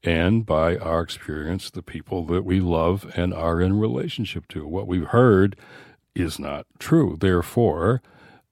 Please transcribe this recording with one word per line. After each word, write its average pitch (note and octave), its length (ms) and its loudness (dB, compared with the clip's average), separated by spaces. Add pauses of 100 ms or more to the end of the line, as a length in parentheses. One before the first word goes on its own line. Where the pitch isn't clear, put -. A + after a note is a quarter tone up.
and F2+ 440 2
by E2 320 0
our E2 240 -2
experience, D#2 680 -10
the F2+ 120 -14
people E2+ 420 -10
that E2+ 200 -2
we F#2 160 0
love F2 540 0
and F2+ 200 -2
are E2 260 -2
in F#2+ 180 2
relationship A2+ 720 -4
to. D2+ 180 -10
What F2 200 -6
we've F2+ 220 -2
heard G2+ 480 6 (580)
is E2 240 -4
not C#2+ 280 -8 (120)
true. B2 420 2
Therefore, F#2+ 800 2 (500)